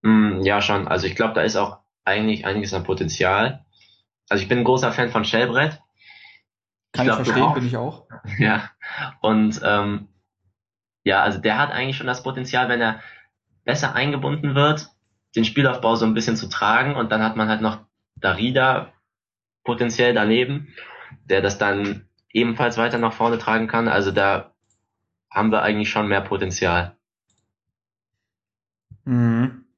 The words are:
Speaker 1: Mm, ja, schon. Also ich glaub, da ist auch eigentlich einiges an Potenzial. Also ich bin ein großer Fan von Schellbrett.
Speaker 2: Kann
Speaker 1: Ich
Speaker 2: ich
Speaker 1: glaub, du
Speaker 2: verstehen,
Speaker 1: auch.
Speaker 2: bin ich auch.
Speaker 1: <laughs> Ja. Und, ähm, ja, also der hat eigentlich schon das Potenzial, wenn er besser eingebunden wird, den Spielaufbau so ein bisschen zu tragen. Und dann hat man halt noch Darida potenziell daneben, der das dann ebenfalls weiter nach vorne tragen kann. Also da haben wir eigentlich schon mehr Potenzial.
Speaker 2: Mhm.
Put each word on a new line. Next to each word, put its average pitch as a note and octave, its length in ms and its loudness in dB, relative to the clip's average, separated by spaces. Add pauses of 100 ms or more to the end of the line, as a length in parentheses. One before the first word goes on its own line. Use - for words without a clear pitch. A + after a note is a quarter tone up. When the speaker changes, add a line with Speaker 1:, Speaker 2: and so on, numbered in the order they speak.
Speaker 1:
Mm, G#2+ 400 2
ja, G2+ 200 2
schon. G2 260 0
Also F2+ 180 0
ich F2+ 100 -6
glaub, A2+ 200 0
da F2 60 2
ist D#2+ 160 0
auch G2+ 220 -2 (260)
eigentlich G#2+ 400 0
einiges G2 280 -4
an F2+ 100 -4
Potenzial. F#2+ 800 0 (640)
Also G2+ 120 0
ich F#2+ 80 -8
bin B2 100 2
ein A#2+ 40 0
großer B2+ 280 2
Fan A#2+ 180 -2
von A2 160 -2
Schellbrett. B2+ 560 0 (1160)
Speaker 2:
Kann B2+ 80 0
Speaker 1:
Ich B2 60 4
Speaker 2:
ich A2 40 2
Speaker 1:
glaub, - 40 -4
du B2+ 60 -2
Speaker 2:
verstehen, B2 180 2
Speaker 1:
auch. C3+ 100 2
Speaker 2:
bin B2+ 140 -2
ich A#2+ 100 -4
auch. C3+ 300 -8 (160)
Speaker 1:
<laughs> G2+ 160 -10
Ja. G#2 300 2 (520)
Und, G#2+ 420 2
ähm, G2+ 440 0 (960)
ja, G2 180 4
also G2+ 180 0
der A2 180 0
hat C#3+ 140 0
eigentlich C3+ 260 -4
schon B2+ 100 -6
das B2 160 -4
Potenzial, B2+ 460 -2
wenn A#2+ 120 0
er A2 200 -2 (600)
besser D3 320 -2
eingebunden C#3 600 -2
wird, D3+ 340 2 (460)
den A2+ 100 2
Spielaufbau B2 500 2
so A2+ 100 0
ein A2 80 2
bisschen A2 220 0
zu G2 120 -6
tragen. A#2+ 480 0
Und A2+ 160 -2
dann A2 100 2
hat A2 140 0
man A2 140 0
halt G#2+ 120 0
noch A2 180 -2 (360)
Darida B2+ 760 0 (720)
potenziell A#2+ 500 2
daneben, B2 600 0 (520)
der F#2+ 160 2
das G2+ 160 0
dann G2+ 500 -2 (240)
ebenfalls A#2 460 0
weiter A#2 200 0
nach A2+ 160 0
vorne A#2 240 0
tragen A2 300 0
kann. A#2 200 0
Also G2 240 2
da G2 420 0 (760)
haben G#2+ 220 0
wir A2 100 2
eigentlich G#2 280 0
schon G#2+ 180 0
mehr G2+ 140 0
Potenzial. F#2 760 -2 (2000)
Speaker 2:
Mhm. A#2+ 600 0 (120)